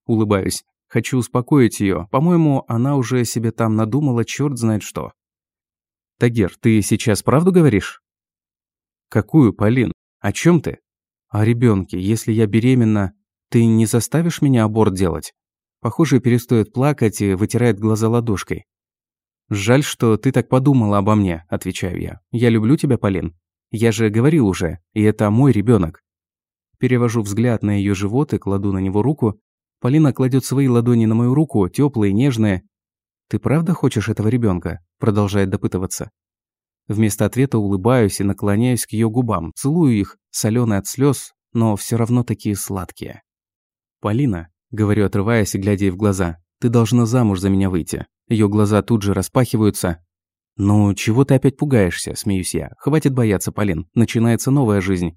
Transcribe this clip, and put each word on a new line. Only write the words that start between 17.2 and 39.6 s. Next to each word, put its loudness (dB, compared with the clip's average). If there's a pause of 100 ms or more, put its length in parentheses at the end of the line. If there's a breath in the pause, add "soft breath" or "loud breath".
и 0
вытирает 0
глаза 0
ладошкой. -4 (840)
"Жаль, 0
что 0
ты -2
так -2
подумала 2
обо 2
мне", 0
отвечаю -6
я. -10 (120)
"Я 2
люблю 2
тебя, 0
Полин. -4 (320)
Я 0
же 0
говорил 2
уже, -4 (120)
и 0
это 2
мой 4
ребёнок". 0 (760)
Перевожу 0
взгляд -2
на 0
её 0
живот -2
и -2
кладу -2
на -2
него -2
руку. -2 (400)
Полина 2
кладёт 0
свои 0
ладони 2
на 2
мою 2
руку, 0
тёплые, 0
нежные. 0 (640)
"Ты -4
правда 0
хочешь -2
этого -2
ребёнка?" -2 (180)
продолжает 0
допытываться. -6 (800)
Вместо 0
ответа 0
улыбаюсь 0
и -2
наклоняюсь -2
к -16
её -2
губам, -4
целую 0